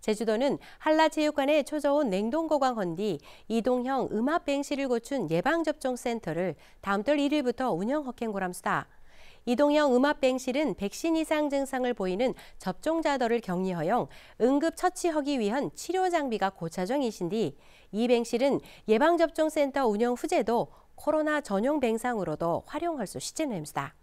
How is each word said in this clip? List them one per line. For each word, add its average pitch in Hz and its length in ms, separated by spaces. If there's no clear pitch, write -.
제주도는 214 580
한라체육관에 302 840
초저온 285 480
냉동보관 262 640
헌디 185 460
이동형 247 640
음압 277 340
뱅시를 277 420
갖춘 233 440
예방접종센터를 233 1200
다음 196 220
달 285 180
일일부터 262 520
운영 240 340
허행 233 260
고람수다. 185 560
이동형 294 480
음압 277 260
뱅실은 254 540
백신 320 400
이상 302 340
증상을 262 460
보이는 190 380
접종자들을 277 840
격리허용, 180 680
응급 285 340
처치하기 302 640
위한 214 360
치료 370 340
장비가 254 400
고차정이신디, 196 1080
이 220 160
뱅실은 240 520
예방접종센터 302 1000
운영 233 300
후제도 240 580
코로나 302 460
전용 254 380
뱅상으로도 208 840
활용할 302 400
수 - 140
있는 269 180
셈이다. 147 460